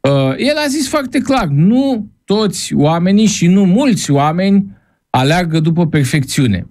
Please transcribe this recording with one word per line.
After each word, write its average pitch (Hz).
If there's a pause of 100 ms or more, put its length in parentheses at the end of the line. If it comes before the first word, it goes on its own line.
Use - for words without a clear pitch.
Uh, 135
el 277
a 302
zis 277
foarte 294
clar, 247
nu 214 (160)
toți 202
oamenii 170
și -
nu 190
mulți 202
oameni 185 (340)
aleargă 160
după 165
perfecțiune. 131